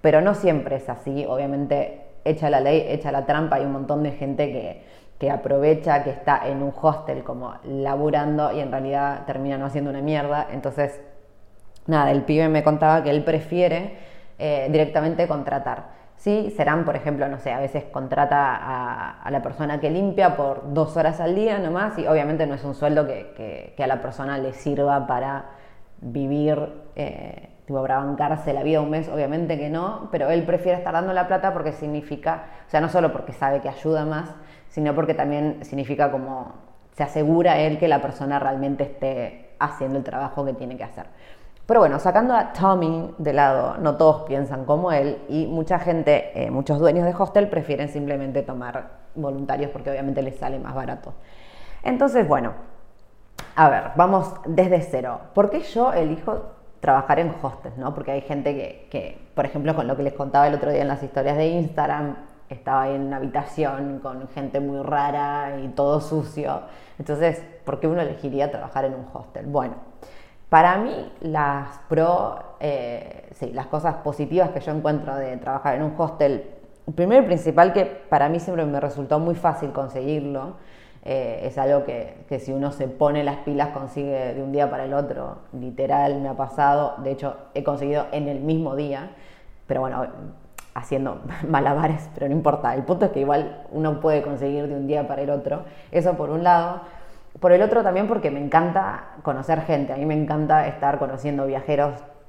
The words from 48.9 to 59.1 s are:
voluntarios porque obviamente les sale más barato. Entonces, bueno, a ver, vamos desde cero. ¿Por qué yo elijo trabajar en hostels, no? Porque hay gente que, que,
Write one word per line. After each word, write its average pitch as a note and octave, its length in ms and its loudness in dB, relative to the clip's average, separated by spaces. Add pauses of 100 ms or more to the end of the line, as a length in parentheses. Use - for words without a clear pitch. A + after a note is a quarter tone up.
voluntarios C#3 560 -4
porque C3 180 -6
obviamente C3+ 320 -2
les C3+ 140 -4
sale C3+ 240 -4
más C3 160 -8
barato. B2+ 380 -8 (680)
Entonces, B3 460 4
bueno, B2 240 2 (1040)
a D#3+ 120 10
ver, G#2 160 4 (120)
vamos F#3 360 4 (140)
desde F3+ 360 4
cero. B2 380 -4 (140)
¿Por G3+ 160 6
qué D#4 120 -2
yo B3 300 2
elijo E3 600 -2 (280)
trabajar C#3 380 4
en E3 240 0
hostels, B2 360 -8
no? C3 160 -6
Porque C#3+ 180 -6
hay C#3 80 -2
gente C#3+ 340 -2
que, - 340 -10
que, - 300 -8 (160)